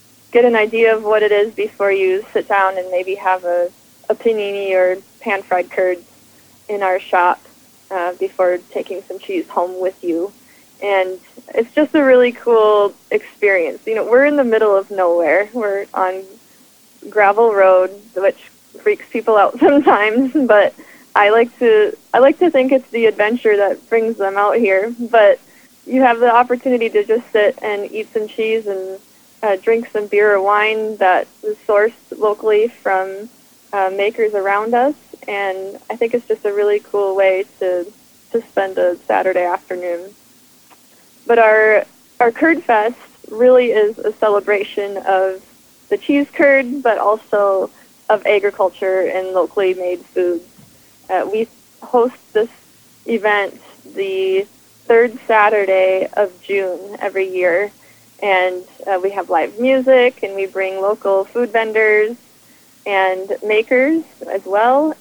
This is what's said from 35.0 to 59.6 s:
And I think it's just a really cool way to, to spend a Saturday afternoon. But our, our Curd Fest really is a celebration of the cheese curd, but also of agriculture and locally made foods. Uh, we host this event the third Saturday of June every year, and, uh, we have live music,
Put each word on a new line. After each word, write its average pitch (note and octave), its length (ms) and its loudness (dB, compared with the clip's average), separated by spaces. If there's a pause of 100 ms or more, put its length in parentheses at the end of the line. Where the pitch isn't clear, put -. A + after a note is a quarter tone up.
And G3 520 -6 (100)
I A3 80 -8
think A#3+ 180 -2
it's A#3+ 120 -4
just A3 180 -4
a G3+ 80 -2
really G#3 280 0
cool G3 360 -4
way F#3+ 280 2 (140)
to, F3+ 320 -4 (420)
to A#3 100 -2
spend F#3+ 360 -4
a F3+ 180 0
Saturday F#3 480 -2
afternoon. F3+ 720 -8 (1120)
But A#3 120 2
our, A3 460 4 (340)
our A#3 140 2
Curd D#4+ 300 0
Fest A3+ 360 0 (320)
really B3 420 4
is G#3+ 260 0
a G#3+ 140 -4
celebration G3+ 840 -2
of F#3+ 460 -2 (440)
the G3+ 100 -2
cheese C#4+ 320 0
curd, C4+ 520 2
but A3+ 160 0
also G3+ 720 0 (380)
of G#3 180 -2
agriculture F#3+ 760 0
and F#3 260 -4
locally F#3 460 -2
made F3+ 260 -6
foods. F3 440 -4 (640)
Uh, F3+ 220 -2
we A3 180 -4 (340)
host B3 340 0 (160)
this A3 180 -2 (560)
event G#3 540 -2 (340)
the F#3+ 480 -4 (420)
third A#3 420 2
Saturday F#3+ 920 2
of F#3+ 260 -4
June F#3+ 580 -6
every F#3+ 280 -4
year, F#3 420 -2 (520)
and, F#3 420 0 (220)
uh, F#3+ 160 -2
we G3 80 -2
have F#3 200 -8
live E3+ 280 -2
music, C4 640 2